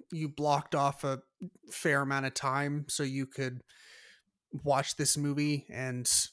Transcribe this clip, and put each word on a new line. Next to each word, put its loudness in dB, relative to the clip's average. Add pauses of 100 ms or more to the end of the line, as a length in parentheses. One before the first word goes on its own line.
(120)
you -4
blocked 0
off 2
a -2 (480)
fair 2
amount 0
of -4
time 0
so -2
you -2
could -4 (1000)
watch 2
this 2
movie 0
and, -2 (220)